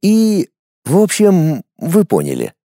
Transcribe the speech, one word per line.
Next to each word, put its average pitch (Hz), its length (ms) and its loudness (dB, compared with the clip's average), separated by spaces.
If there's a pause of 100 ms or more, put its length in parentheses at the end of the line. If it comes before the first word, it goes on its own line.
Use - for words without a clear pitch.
и... 214 460 0 (360)
в 151 120 0
общем, 185 640 0 (140)
вы 180 280 0
поняли, 71 480 -4 (240)